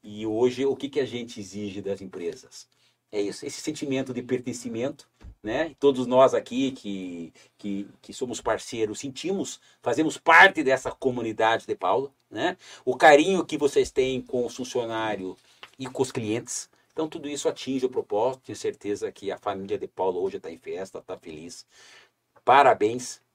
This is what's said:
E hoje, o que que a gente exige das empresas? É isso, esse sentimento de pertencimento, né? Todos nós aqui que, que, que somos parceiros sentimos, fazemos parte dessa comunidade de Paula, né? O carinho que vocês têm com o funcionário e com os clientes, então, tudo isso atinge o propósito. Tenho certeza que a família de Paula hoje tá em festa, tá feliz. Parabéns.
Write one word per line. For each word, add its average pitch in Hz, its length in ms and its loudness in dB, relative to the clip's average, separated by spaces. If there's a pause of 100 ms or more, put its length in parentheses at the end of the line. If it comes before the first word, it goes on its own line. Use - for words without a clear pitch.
E 107 220 -10
hoje, 123 400 2
o 139 100 0
que 139 140 -8
que 147 100 -2
a 127 60 0
gente 117 340 -10
exige 101 420 -8
das 98 200 -6
empresas? 85 640 -10 (440)
É 104 80 -4
isso, 101 260 -4
esse - 140 -10
sentimento 135 540 -4
de 120 80 -6
pertencimento, 123 840 -6 (340)
né? 139 380 -4
Todos 127 260 4
nós 127 300 6
aqui 127 360 -2
que, 90 640 -10 (240)
que, 101 300 -6 (140)
que - 120 -18
somos 120 260 -6
parceiros 110 600 -4
sentimos, 151 600 -6 (220)
fazemos 135 360 0
parte 170 440 8
dessa 131 300 2
comunidade 113 760 0
de 107 100 -4
Paula, 113 360 0 (180)
né? 139 260 -2 (300)
O 127 100 0
carinho 160 480 8
que 151 140 -6
vocês 143 320 2
têm 131 320 0
com 123 240 -2
o 117 40 -6
funcionário 113 880 -4 (440)
e 131 80 -8
com 131 160 -2
os - 80 -2
clientes, 113 580 -4 (300)
então, 156 80 -2
tudo 151 220 -10
isso 147 180 -4
atinge 131 380 -2
o 127 40 0
propósito. 123 540 -2
Tenho 104 140 -12
certeza 101 520 -6
que 98 220 -8
a - 60 -8
família 98 400 -6
de 92 100 -8
Paula 92 320 -4
hoje 95 180 -4
tá 82 140 -12
em 80 60 -16
festa, 85 440 -12
tá 92 160 -14
feliz. 82 480 -16 (800)
Parabéns. 120 760 4 (140)